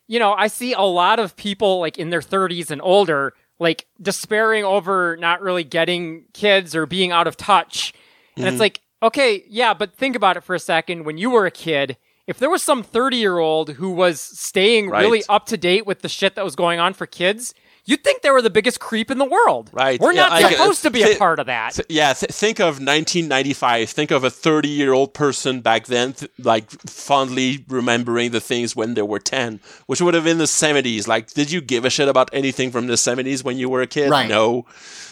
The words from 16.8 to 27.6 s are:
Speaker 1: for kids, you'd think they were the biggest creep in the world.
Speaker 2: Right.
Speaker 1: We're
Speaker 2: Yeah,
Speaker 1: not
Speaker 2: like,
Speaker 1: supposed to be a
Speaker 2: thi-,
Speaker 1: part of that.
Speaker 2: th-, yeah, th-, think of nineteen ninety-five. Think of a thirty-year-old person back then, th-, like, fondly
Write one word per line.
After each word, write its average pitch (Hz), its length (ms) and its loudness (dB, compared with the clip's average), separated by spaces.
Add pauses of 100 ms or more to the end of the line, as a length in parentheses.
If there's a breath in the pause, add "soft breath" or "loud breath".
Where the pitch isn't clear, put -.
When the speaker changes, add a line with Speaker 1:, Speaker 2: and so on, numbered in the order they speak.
Speaker 1:
for 180 100 -10
kids, 214 480 -4 (320 soft breath)
you'd 277 200 -2
think 554 180 0
they 294 80 2
were 269 100 6
the 226 80 2
biggest 214 300 0
creep 220 320 -4
in 254 80 -2
the 277 60 0
world. 269 480 0
Speaker 2:
Right. 131 280 0
Speaker 1:
We're 285 120 4
Speaker 2:
Yeah, 370 160 4
Speaker 1:
not 339 120 4
Speaker 2:
like, - 160 6
Speaker 1:
supposed 392 260 2
to 302 80 2
be 233 120 2
a 190 60 6
Speaker 2:
thi-, 208 80 4
Speaker 1:
part 165 240 2
of 123 60 -6
that. 117 280 -4
Speaker 2:
th-, - 160 -6
yeah, 151 220 2
th-, - 180 -6
think 214 300 -2
of 160 180 2
nineteen 156 480 0
ninety-five. 131 640 0
Think 151 220 -4
of 135 100 2
a 127 80 0
thirty-year-old 143 840 0
person 131 480 -2
back 113 240 0
then, 123 260 -2
th-, - 260 -16
like, 113 320 0 (180)
fondly 131 800 -2